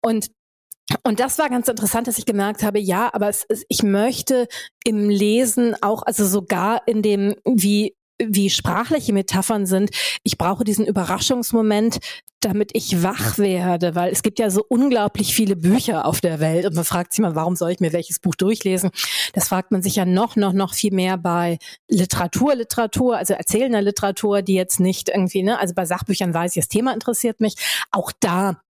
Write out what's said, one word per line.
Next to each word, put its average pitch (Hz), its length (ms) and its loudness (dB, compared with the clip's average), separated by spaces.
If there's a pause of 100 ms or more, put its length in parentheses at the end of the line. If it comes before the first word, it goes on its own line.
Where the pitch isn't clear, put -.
Und, 226 300 0 (720)
und 220 160 0
das 254 180 0
war 302 120 2
ganz 247 180 0
interessant, 226 400 -2
dass 226 100 -4
ich - 80 -6
gemerkt 208 380 0
habe, 208 160 0
ja, 196 340 0
aber 208 160 0
es, - 180 -4
es, 220 220 -2
ich - 140 0
möchte 233 640 2 (360)
im 208 260 0
Lesen 220 760 2
auch, 214 200 0
also 208 220 0
sogar 196 640 0
in 214 160 0
dem, 202 320 2 (100)
wie, 208 500 2 (240)
wie 202 300 2
sprachliche 233 640 0
Metaphern 196 540 0
sind, 190 240 2 (320)
ich - 140 -4
brauche 190 260 0
diesen 208 240 0
Überraschungsmoment, 214 1120 0 (420)
damit 208 320 -2
ich 180 300 0
wach - 340 -2
werde, 180 560 2
weil 175 180 0
es 185 120 -2
gibt 214 160 0
ja 214 100 2
so 196 180 0
unglaublich 240 680 2
viele 196 200 2
Bücher 180 500 2
auf 160 160 0
der 160 180 0
Welt 160 260 2
und 170 100 0
man 170 80 0
fragt 175 300 -2
sich - 80 0
mal, 175 140 2
warum 165 200 0
soll 170 160 -2
ich 180 80 -4
mir 165 140 0
welches 170 260 -4
Buch 175 160 -2
durchlesen? 190 540 0 (440)
Das - 140 -2
fragt 185 240 -2
man 185 120 0
sich 190 120 -2
ja 190 100 2
noch, 185 300 2
noch, 196 180 2
noch 190 200 0
viel 208 180 -2
mehr 185 260 0
bei 170 420 0 (280)
Literatur, 196 680 0
Literatur, 233 640 0
also 185 180 0
erzählender 220 460 0
Literatur, 202 600 0
die 190 140 0
jetzt 185 240 -2
nicht 185 300 2
irgendwie, 185 340 0
ne, 214 160 0
also - 160 -2
bei 180 100 -2
Sachbüchern 180 480 -2
weiß 170 220 -2
ich, 165 60 0
das - 60 -4
Thema 240 260 0
interessiert 226 480 -4
mich, 220 140 0 (360)
auch - 280 -4
da 185 400 0 (100)